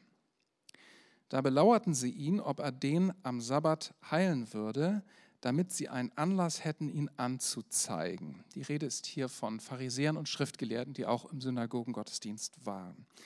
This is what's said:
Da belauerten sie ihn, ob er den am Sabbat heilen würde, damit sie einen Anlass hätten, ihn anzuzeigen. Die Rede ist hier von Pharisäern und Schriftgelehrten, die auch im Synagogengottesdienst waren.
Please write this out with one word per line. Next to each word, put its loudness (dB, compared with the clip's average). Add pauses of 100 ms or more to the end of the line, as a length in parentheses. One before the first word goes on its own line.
(1300)
Da 2
belauerten 6
sie 2
ihn, 0
ob -2
er 0
den 2 (100)
am -2
Sabbat 2 (160)
heilen 2
würde, 0 (360)
damit 2
sie -4
einen -4
Anlass 0
hätten, -2
ihn -2
anzuzeigen. -2 (120)
Die -6
Rede -2
ist -6
hier -4
von -4
Pharisäern -2
und -6
Schriftgelehrten, -4
die -4
auch 0
im -6
Synagogengottesdienst -4
waren. -8 (200)